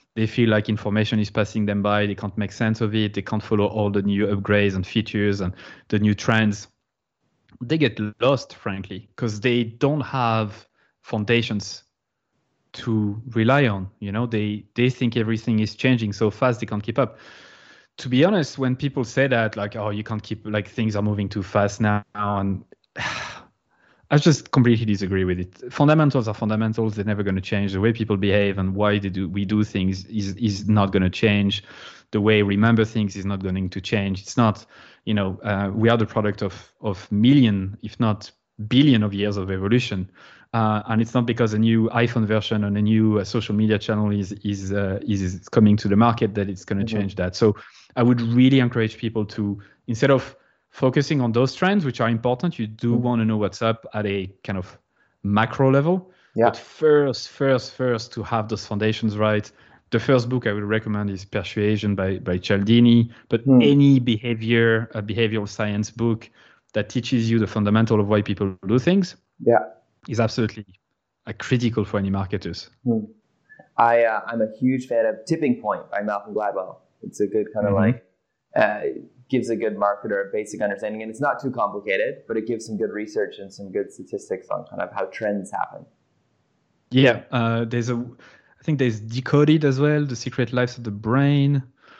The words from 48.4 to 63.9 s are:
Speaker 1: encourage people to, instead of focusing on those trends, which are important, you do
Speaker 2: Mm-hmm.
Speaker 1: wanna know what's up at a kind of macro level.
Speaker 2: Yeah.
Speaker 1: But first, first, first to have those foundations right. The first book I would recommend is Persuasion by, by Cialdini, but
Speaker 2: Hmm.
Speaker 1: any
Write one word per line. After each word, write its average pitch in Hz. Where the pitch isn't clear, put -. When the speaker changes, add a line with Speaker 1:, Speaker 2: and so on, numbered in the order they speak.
Speaker 1:
encourage 120
people 113
to, 101
instead 135
of -
focusing 139
on 117
those 131
trends, 190
which 127
are 113
important, 123
you 107
do 117
Speaker 2:
Mm-hmm. 120
Speaker 1:
wanna 117
know 110
what's 101
up 113
at 107
a 98
kind 98
of 90
macro 110
level. 165
Speaker 2:
Yeah. 113
Speaker 1:
But 117
first, 147
first, 135
first 120
to 113
have 110
those 110
foundations 107
right. 107
The 117
first 123
book 123
I 101
would 104
recommend 104
is 95
Persuasion 104
by, 95
by 90
Cialdini, 117
but 113
Speaker 2:
Hmm. 131
Speaker 1:
any 139